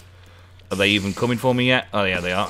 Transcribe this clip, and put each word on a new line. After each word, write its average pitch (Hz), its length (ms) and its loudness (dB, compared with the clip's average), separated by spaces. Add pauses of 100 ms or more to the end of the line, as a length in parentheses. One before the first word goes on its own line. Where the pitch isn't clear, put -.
(720)
Are 98 60 -4
they 98 140 2
even 98 240 0
coming 120 240 -2
for 127 160 0
me 123 120 0
yet? 127 260 0
Oh, 104 120 0
yeah, 92 160 0
they 90 120 -2
are. 95 180 -2